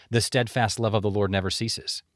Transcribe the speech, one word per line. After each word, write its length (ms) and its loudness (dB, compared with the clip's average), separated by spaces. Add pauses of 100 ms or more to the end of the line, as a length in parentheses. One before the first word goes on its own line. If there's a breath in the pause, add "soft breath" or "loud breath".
(120)
"The 100 4
steadfast 580 0
love 140 2
of 80 2
the 80 0
Lord 220 0
never 180 0
ceases." 540 -6 (120)